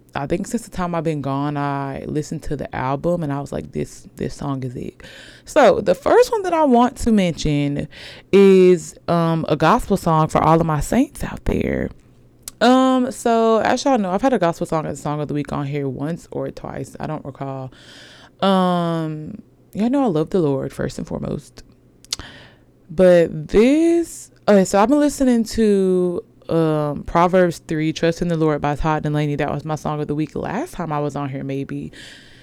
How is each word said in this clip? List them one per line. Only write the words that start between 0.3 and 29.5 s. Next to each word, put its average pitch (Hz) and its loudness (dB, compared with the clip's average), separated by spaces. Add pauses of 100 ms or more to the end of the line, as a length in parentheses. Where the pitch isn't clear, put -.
since - -6
the - -20
time 175 -6
I've 165 -4
been 156 -2
gone, 139 -4
I 139 -6
listened 151 -6
to 147 -6
the - -10
album 143 -2
and 143 -4
I 139 -6
was 139 -12
like, - -8
"This, - -10
this - -6
song 135 -8
is 123 -10
it." - -14 (420)
So 240 4
the - 2
first - 4
one 427 -2
that 359 -4
I 320 2
want 240 4
to 233 0
mention 151 0 (440)
is, 185 6 (140)
um, 165 0
a 151 2
gospel 185 2
song 156 2
for - 2
all 165 4
of 165 0
my 151 0
saints - 0
out - -10
there. - -2 (720)
Um, 262 4
so 226 2
as 247 0
y'all 269 2
know, 185 -2
I've 196 -2
had 269 2
a 240 2
gospel 170 -2
song 156 -2
as 147 -8
a - -14
song 151 -4
of 143 -6
the 143 -6
week 143 -6
on 143 -4
here 139 -4
once 139 -8
or 135 -8
twice. - -12
I - -6
don't 151 -8
recall. 135 -10 (680)
Um, 170 -2 (320)
y'all 220 -2
know 277 0
I 262 0
love 156 0
the 190 0
Lord 139 -2
first - -6
and - -8
foremost. - -8 (1300)
But 170 4
this, 320 2 (160)
okay, 202 6
so 196 2
I've 226 4
been 294 4
listening 262 2
to, 190 2 (260)
um, 151 0
Proverbs 170 2
three, 156 -2
Trust 165 -2
in 175 -2
the 170 0
Lord 156 0
by 147 -2
Todd 151 -2
Dulaney. 147 -2
That 147 -2